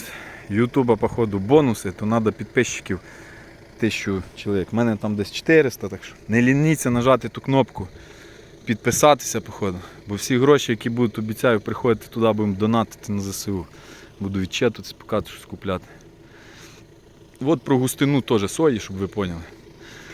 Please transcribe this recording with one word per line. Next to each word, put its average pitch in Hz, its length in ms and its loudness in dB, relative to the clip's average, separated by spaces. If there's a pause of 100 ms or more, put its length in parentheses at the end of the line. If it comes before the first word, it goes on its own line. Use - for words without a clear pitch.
(500)
Ютуба, 120 460 2
походу, 104 440 -2
бонуси, 113 520 2
то 107 140 -8
треба 110 260 2
підписчиків - 680 -4 (800)
тисячу 98 440 -2 (120)
чоловік. 98 360 -4
У - 40 -6
мене 117 200 2
там 107 200 -4
десь 101 160 -4
чотириста, 147 560 2
так 95 160 -12
що - 120 -18 (120)
не 113 140 4
лініться 139 480 4
нажати 120 400 2
ту - 120 -10
кнопку, 131 460 0 (800)
підписатися, 120 760 2
походу. 98 380 -6 (280)
Бо 104 80 -4
всі 123 220 0
гроші, 135 340 4
які 113 180 -2
будуть, 117 300 0
обіцяю, 110 400 0
приходити 113 480 -2
туди, 113 240 2
будемо 107 240 0
донатити 110 560 -2
на 101 100 -2
З 98 80 -6
С - 180 -8
У. 95 180 -4 (540)
Буду 98 200 -4
відчитуватися, 101 580 -2
показувати, - 340 -4
щось - 140 -18
купляти. 92 400 -6 (1600)
От 131 200 2
про 139 160 2
густину 131 440 2
теж 101 300 0
сої, 143 280 2
щоб 95 180 -10
ви 95 100 -2
поняли. 87 340 -4 (720)